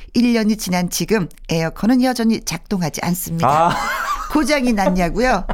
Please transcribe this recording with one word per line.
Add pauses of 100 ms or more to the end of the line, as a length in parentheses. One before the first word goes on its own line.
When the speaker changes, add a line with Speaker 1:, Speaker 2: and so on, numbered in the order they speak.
(120)
Speaker 1:
일
년이
지난
지금 (200)
에어컨은
여전히
작동하지
않습니다.
Speaker 2:
아. (560)
Speaker 1:
고장이
났냐고요?